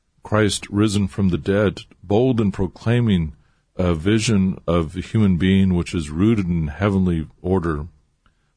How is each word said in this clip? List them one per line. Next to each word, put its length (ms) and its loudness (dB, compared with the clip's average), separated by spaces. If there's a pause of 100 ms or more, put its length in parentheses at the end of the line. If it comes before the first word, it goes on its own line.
(220)
Christ 460 -2
risen 380 0
from 220 -2
the 100 0
dead, 420 0 (220)
bold 380 0
in 120 0
proclaiming 840 -2 (420)
a 180 0
vision 720 0
of 280 0
the 60 -6
human 360 2
being 380 4
which 200 -2
is 160 -4
rooted 360 2
in 220 -2
heavenly 600 0 (120)
order, 460 -2 (720)